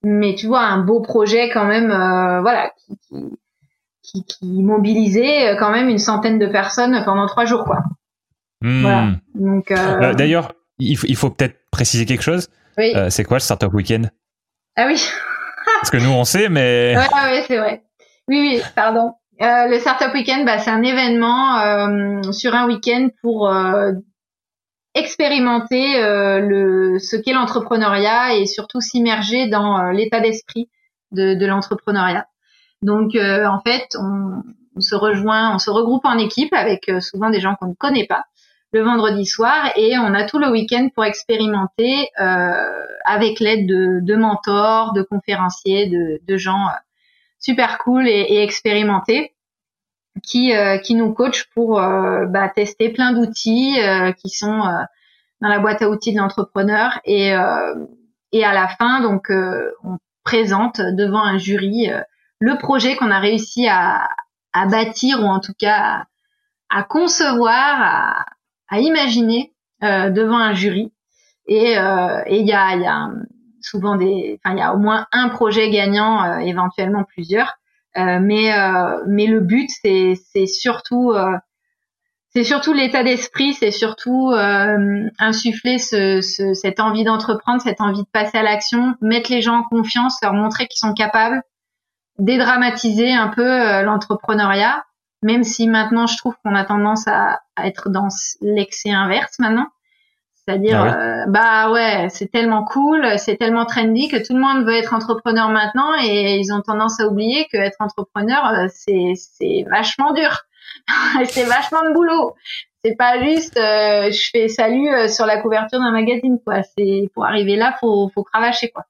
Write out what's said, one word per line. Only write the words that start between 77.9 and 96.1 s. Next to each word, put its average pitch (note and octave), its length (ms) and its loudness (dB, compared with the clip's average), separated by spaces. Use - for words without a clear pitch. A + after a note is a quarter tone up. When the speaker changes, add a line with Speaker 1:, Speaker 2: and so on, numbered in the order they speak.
Speaker 1:
Euh, F3+ 240 0
mais, G#3+ 360 2
euh, F#3 480 0
mais G3+ 200 2
le A3 140 4
but, A3+ 280 2
c'est, F#3+ 320 4
c'est F#3+ 140 2
surtout, A#3+ 680 -2
euh, F#3 240 0
c'est A#3+ 140 0
surtout C#4+ 280 0
l'état C4+ 300 2
d'esprit, B3+ 500 0
c'est A#3 180 0
surtout, B3 600 -2
euh, G3+ 760 0
insuffler A3 600 0
ce, G3 440 0
ce, G3 320 -2
cette F#3+ 260 -4
envie A3 240 0
d'entreprendre, A3 560 0
cette B3 220 -4
envie G3+ 200 -2
de G3 80 -8
passer G#3+ 280 -2
à A3 40 0
l'action, A#3 600 0
mettre A#3 280 0
les B3 120 0
gens A#3 160 0
en A#3 60 0
confiance, A#3 580 -2
leur G3+ 100 0
montrer G#3+ 360 -2
qu'ils - 100 -10
sont G#3+ 160 -2
capables, A3 480 0
dédramatiser A#3+ 960 2
un A3+ 160 2
peu, A#3+ 180 -2
euh, A#3 360 2
l'entrepreneuriat, G#3 1040 0
même A#3 220 2
si A3+ 240 0
maintenant A3+ 380 2
je A#3 100 -2